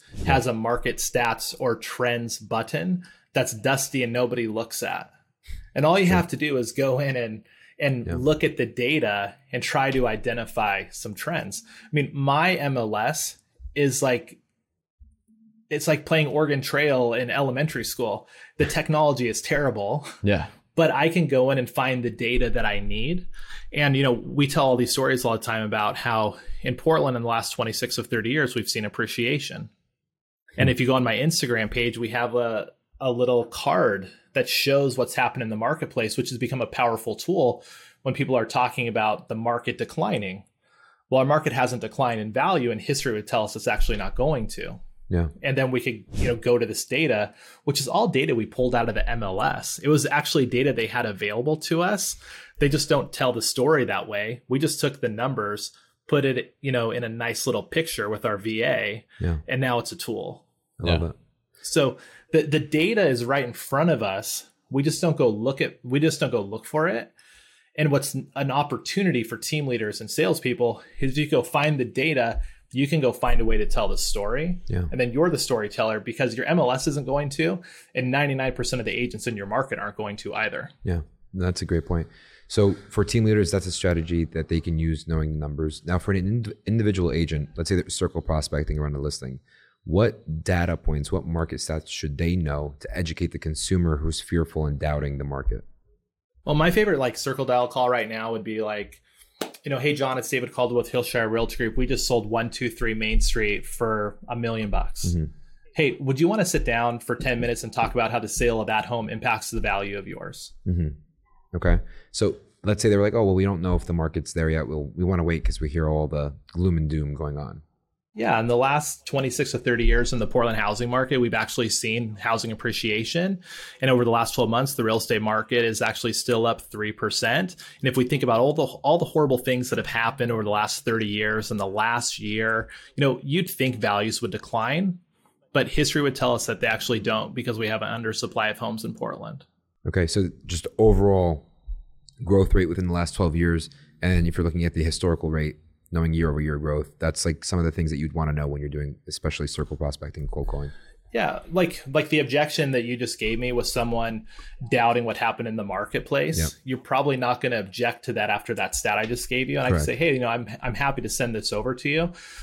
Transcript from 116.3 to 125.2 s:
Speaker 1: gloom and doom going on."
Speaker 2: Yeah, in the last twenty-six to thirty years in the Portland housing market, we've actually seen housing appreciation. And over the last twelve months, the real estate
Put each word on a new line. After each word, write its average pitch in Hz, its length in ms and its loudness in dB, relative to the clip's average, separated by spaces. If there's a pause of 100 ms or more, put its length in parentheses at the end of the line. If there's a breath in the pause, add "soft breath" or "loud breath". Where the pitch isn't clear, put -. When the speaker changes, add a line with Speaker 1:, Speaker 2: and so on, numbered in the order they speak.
Speaker 1:
gloom 87 260 2
and 78 100 0
doom 73 260 -2
going 73 220 -6
on." 73 260 -12 (520)
Speaker 2:
Yeah, 113 260 2
in 113 80 0
the 120 80 4
last 139 500 0
twenty-six 135 460 -2
to 123 60 -2
thirty 120 260 2
years 117 280 6
in 127 60 0
the 107 80 2
Portland 117 320 2
housing 107 320 0
market, 127 280 2
we've 120 160 2
actually 110 340 0
seen 110 480 -2
housing 113 340 -2
appreciation. 113 880 -2 (420 loud breath)
And 131 120 4
over 123 120 6
the 117 60 4
last 117 240 2
twelve 113 160 2
months, 131 240 0
the 127 80 -2
real 110 140 2
estate 110 260 0